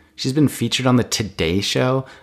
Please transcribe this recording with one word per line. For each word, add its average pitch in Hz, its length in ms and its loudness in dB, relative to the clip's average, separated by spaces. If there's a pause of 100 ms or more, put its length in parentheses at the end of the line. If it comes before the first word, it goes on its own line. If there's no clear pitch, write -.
(160)
She's 131 180 -4
been 143 140 4
featured 131 400 -2
on 127 80 4
the 120 80 4
Today 92 580 -2
Show. 131 440 0 (180)